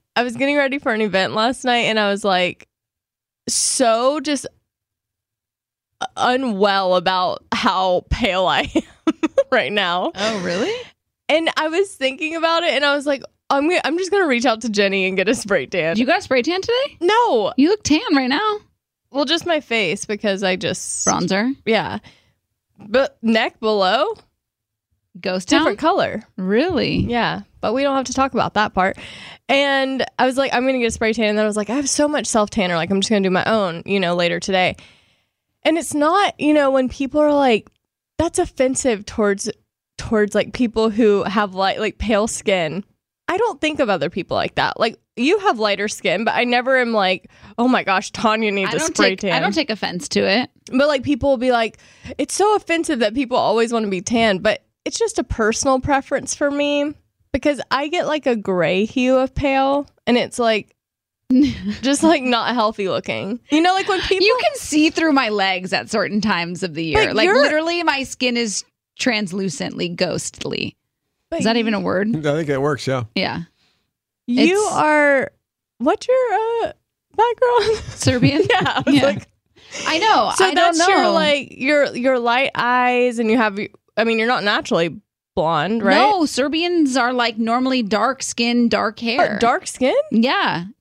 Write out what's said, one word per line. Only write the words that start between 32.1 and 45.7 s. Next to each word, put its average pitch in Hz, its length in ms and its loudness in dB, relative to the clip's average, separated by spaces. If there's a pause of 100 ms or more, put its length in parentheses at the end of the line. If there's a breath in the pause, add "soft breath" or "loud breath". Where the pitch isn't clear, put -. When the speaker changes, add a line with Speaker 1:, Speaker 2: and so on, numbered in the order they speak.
Speaker 1:
self-tanner. 208 500 0
Like, 165 140 -2
I'm 196 120 0
just - 80 -2
gonna 208 120 4
do 190 80 2
my 180 160 2
own, 190 400 0
you 196 140 0
know, 175 160 0
later 175 240 0
today." 185 380 0 (840 soft breath)
And 320 140 2
it's 311 160 -4
not, 330 460 2
you 302 140 2
know, 285 180 4
when 269 160 2
people 277 320 -4
are 294 140 4
like, 269 360 2 (480)
that's 330 220 0
offensive 254 680 0
towards, 202 440 -2 (480)
towards, 214 360 0
like, 208 200 0
people 226 360 0
who 208 340 2
have 208 300 -2
light, 190 280 -2
like, 214 160 -4
pale 208 300 0
skin. 180 580 -2 (420)
I 330 100 -2
don't 415 220 -2
think 311 220 -2
of 240 80 0
other 156 200 -2
people - 280 -6
like - 180 -4
that. 127 240 -2
Like, 233 160 -2 (220)
you 294 220 2
have 370 200 0
lighter 202 300 -2